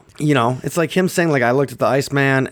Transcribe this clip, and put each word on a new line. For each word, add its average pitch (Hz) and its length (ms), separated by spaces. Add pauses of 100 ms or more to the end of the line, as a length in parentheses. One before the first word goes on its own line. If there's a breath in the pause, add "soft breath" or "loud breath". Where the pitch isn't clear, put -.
(200)
You 147 160
know, 123 260
it's - 160
like 160 180
him 185 140
saying, 170 220
like, 139 100
"I 117 80
looked 135 220
at - 80
the 123 80
Iceman 135 640